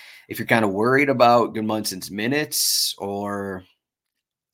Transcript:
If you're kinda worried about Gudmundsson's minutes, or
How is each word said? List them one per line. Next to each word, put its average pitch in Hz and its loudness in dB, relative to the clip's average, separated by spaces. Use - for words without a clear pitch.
If 101 -10
you're 107 -6
kinda 113 4
worried 123 2
about 120 4
Gudmundsson's 107 -6
minutes, 135 -2
or 98 -8